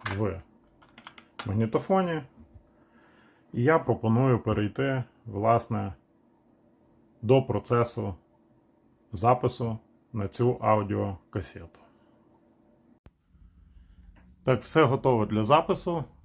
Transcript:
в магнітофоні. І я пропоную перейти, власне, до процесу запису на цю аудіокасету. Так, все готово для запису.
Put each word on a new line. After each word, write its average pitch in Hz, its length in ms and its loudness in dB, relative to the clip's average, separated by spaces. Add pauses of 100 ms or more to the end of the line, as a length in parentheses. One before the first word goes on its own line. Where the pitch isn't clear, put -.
(180)
в 92 240 -4 (1040)
магнітофоні. 151 760 0 (1300)
І 120 100 -2
я 131 160 4
пропоную 117 600 2
перейти, 120 640 -2 (220)
власне, 104 680 -2 (1300)
до 127 220 4
процесу 113 720 -2 (960)
запису 117 680 0 (360)
на 101 140 -4
цю 120 340 0
аудіокасету. 101 1200 -2 (2750)
Так, 127 180 2
все - 220 4
готово 127 420 2
для 104 180 0
запису. 160 600 2 (220)